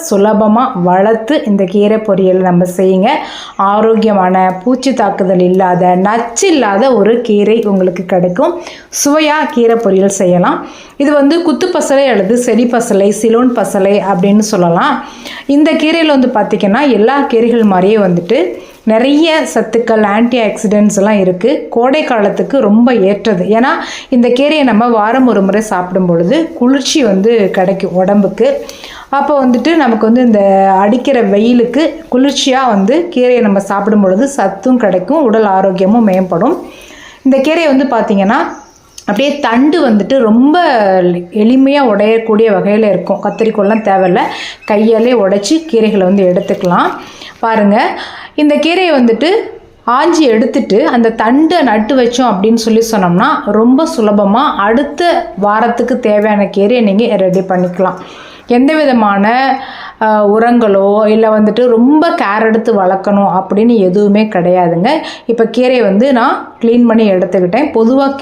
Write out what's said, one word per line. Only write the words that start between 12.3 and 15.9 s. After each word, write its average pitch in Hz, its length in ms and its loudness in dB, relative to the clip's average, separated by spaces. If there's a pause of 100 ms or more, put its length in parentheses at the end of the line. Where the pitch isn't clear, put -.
செடி 240 260 0
பசலை, 226 440 0
சிலோன் 226 460 0
பசலை 202 480 0 (100)
அப்படின்னு 202 260 2
சொல்லலாம். 202 680 0 (420)
இந்த 302 260 2
கீரையில 320 340 0